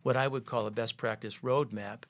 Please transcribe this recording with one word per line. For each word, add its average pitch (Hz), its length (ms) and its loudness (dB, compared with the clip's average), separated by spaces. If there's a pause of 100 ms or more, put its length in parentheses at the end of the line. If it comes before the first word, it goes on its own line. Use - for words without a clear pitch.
what 127 140 4
I 131 120 4
would 131 180 -2
call 113 200 0
a 107 60 -4
best 113 260 0
practice 110 420 -4
roadmap, 113 720 0